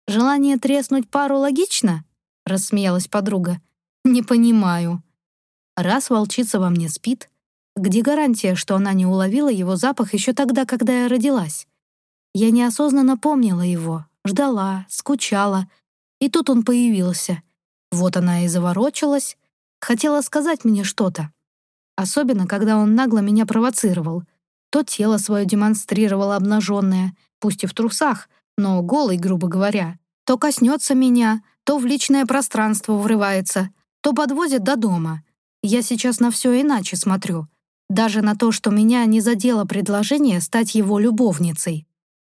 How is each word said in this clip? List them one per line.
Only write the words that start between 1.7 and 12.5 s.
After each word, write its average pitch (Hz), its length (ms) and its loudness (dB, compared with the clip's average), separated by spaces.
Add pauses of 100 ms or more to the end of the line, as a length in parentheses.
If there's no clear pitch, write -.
рассмеялась 190 640 -2
подруга. 185 540 -2 (420)
«Не 247 200 0
понимаю». 190 800 0 (720)
Раз 190 340 -2
волчица 220 500 0
во 185 100 0
мне 170 200 0
спит, - 400 -6 (460)
где 196 260 0
гарантия, 247 540 0
что 190 200 -4
она 196 180 0
не 185 120 2
уловила 190 460 0
его 185 240 -2
запах 247 380 -2
ещё 214 200 -2
тогда, 262 320 0
когда 247 380 0
я 247 40 0
родилась? 233 600 -2 (680)
Я 226 160 2